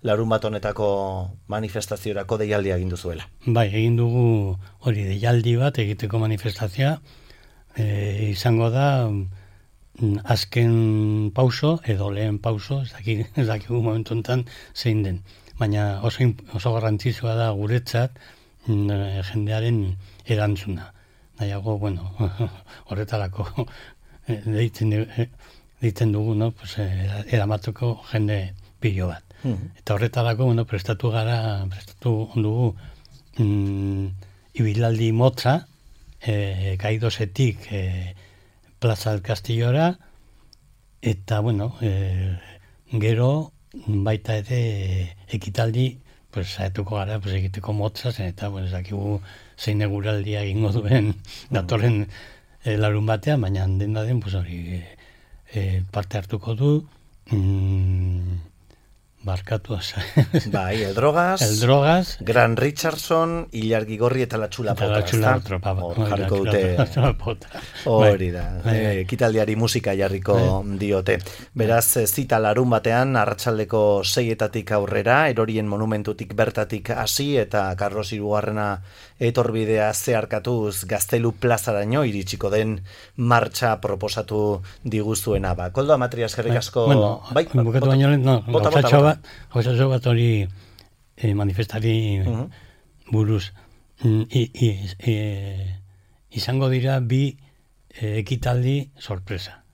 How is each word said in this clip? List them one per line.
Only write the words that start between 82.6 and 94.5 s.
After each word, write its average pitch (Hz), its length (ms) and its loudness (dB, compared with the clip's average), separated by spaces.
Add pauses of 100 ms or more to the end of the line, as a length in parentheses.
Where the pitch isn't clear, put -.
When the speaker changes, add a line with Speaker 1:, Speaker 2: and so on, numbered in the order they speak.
Speaker 1:
martxa 117 640 2
proposatu 104 800 -2 (200)
diguzuena. 104 720 0
Ba, 87 180 -4
Koldo 139 200 2
Amatria, 120 320 2
eskerrik 113 320 -2
Speaker 2:
Bai, - 80 2
Speaker 1:
asko. 117 220 0
Speaker 2:
bueno, 104 340 4 (120)
Speaker 1:
Bai, 147 120 2
Speaker 2:
bukatu 123 400 2
Speaker 1:
bota. - 20 4
Speaker 2:
baino 135 220 6
lehen, 143 160 4
no, 131 160 6
Speaker 1:
Bota, 107 300 2
bota, - 0 -
Speaker 2:
gauzatxo 135 260 6
Speaker 1:
bota. 143 140 8
Speaker 2:
bat, 156 80 -2 (340)
gauzatxo 123 380 4
bat 127 160 0
hori, 113 420 4 (720)
eh, 107 160 0
manifestari 104 880 0
Speaker 1:
Mhm. 110 240 -2 (600)
Speaker 2:
buruz. 107 420 2 (500)
Mm, 110 280 4
i-, 120 240 0